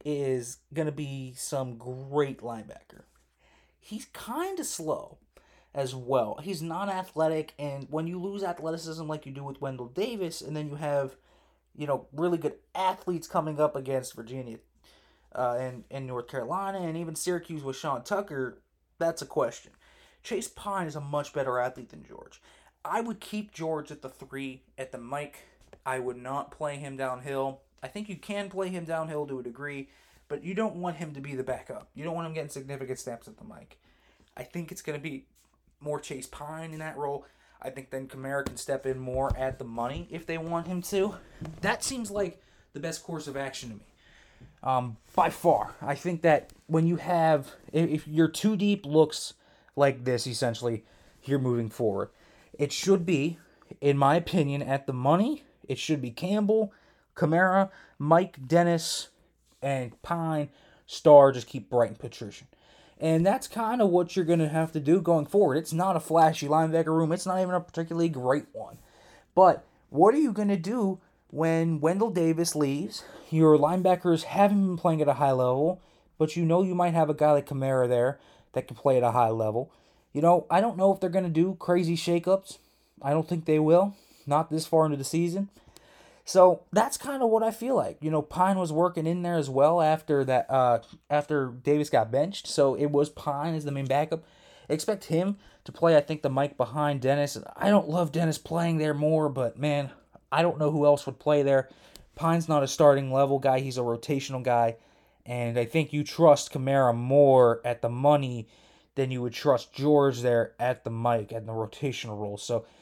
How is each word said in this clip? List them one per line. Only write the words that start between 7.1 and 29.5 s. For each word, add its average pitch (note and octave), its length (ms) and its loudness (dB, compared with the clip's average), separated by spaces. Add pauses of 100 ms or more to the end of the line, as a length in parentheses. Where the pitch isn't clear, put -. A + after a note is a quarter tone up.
and C#3 320 -10
when D#3 160 -6
you F3 140 -8
lose G3 240 -8
athleticism D#3+ 600 -8
like D3+ 200 -10
you C3+ 60 -14
do C#3 100 -12
with C#3 180 -14
Wendell C3 280 -10
Davis, F#3+ 520 -8
and D3+ 160 -10
then D3+ 120 -8
you D3 80 -10
have C#3+ 400 -4 (600)
you D3 100 -8
know, C3+ 260 -4
really E3+ 260 -2
good D3 160 -4 (200)
athletes F#3 520 -4
coming D#3 340 -4
up D3 160 2
against C3 380 -6
Virginia, A#2 440 -14 (760)
uh, B2 240 -2
and, B2+ 320 -8
and C3+ 160 -10
North B2 220 -8
Carolina, F#3 500 -6
and E3 180 -6
even E3 200 -8
Syracuse E3+ 480 -6
with C3+ 120 -8
Sean C3+ 280 -6
Tucker, D3 580 -6 (360)
that's E3 240 -4
a C3+ 40 -12
question. - 460 -4 (500)
Chase A3+ 260 -8
Pine G3 380 -8
is D3 100 -10
a D3+ 40 -8
much C#3+ 320 -6
better C3+ 260 -2
athlete B2+ 320 -6
than - 140 -20
George. - 360 -20 (440)
I F#3+ 160 -4
would A#3 200 -8
keep G#3 320 -10
George D#3+ 380 -8
at D3+ 120 -18
the C3 60 -14
three C3+ 540 -14 (160)
at C3 140 -12
the B2 60 -14
Mike. C#3 420 -12 (440)
I C3 140 -4
would B2 180 -6
not C3 340 -8
play D3 260 -8
him C#3+ 200 -12
downhill. C3+ 640 -6 (220)
I C3+ 60 -12
think G#3+ 200 -12
you F#3+ 80 -10
can G3+ 320 -8
play F#3+ 200 -6
him F3+ 160 -8
downhill D#3+ 420 -6
to C3+ 140 -10
a - 20 -12
degree, C#3 460 -12 (400)